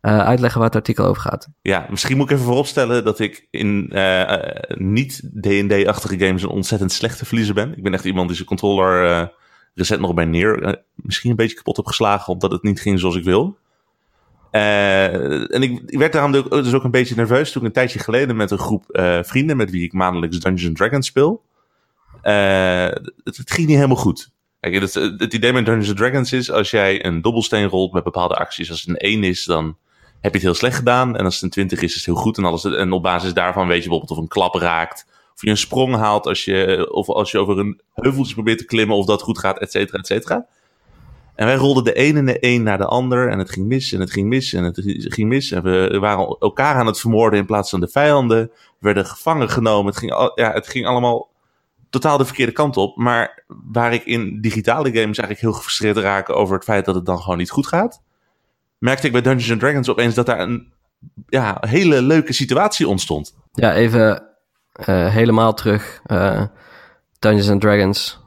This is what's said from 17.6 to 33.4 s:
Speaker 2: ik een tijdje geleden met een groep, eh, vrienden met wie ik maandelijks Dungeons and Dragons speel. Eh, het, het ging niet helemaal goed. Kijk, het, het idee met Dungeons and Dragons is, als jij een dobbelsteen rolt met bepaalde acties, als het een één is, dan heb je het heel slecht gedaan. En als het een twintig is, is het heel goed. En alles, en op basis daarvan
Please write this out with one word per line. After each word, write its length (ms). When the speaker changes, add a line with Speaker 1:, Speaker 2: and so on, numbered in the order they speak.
Speaker 2:
ik 60
een 60
tijdje 240
geleden 380
met 140
een 80
groep, 320
eh, 320
vrienden 340
met 140
wie 120
ik 100
maandelijks 460
Dungeons 280
and 100
Dragons 300
speel. 360
Eh, 600
het, 120
het 140
ging 160
niet 100
helemaal 200
goed. 340
Kijk, 140
het, 200
het 400
idee 180
met 120
Dungeons 240
and 80
Dragons 360
is, 180
als 200
jij 340
een 180
dobbelsteen 460
rolt 240
met 120
bepaalde 300
acties, 360
als 100
het 80
een 80
één 280
is, 200
dan 320
heb 120
je 60
het 80
heel 80
slecht 220
gedaan. 400
En 80
als 100
het 80
een 80
twintig 300
is, 100
is 40
het 100
heel 100
goed. 240
En 60
alles, 200
en 280
op 100
basis 320
daarvan 320